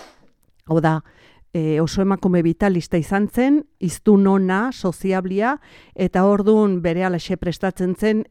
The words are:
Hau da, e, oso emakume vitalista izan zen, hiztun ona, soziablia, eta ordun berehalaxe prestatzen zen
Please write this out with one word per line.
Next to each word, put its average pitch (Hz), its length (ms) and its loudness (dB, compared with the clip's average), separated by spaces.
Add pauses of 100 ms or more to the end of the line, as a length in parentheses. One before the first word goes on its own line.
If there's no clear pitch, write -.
(640)
Hau 160 160 0
da, 160 220 0 (520)
e, 156 240 -2
oso 165 220 -2
emakume 190 420 0
vitalista 175 540 -2
izan 196 320 -2
zen, 277 320 2 (180)
hiztun 196 480 4
ona, 196 460 0
soziablia, 190 800 -4 (400)
eta 185 340 0
ordun 202 560 2
berehalaxe 180 540 -2
prestatzen 185 580 -4
zen 220 360 0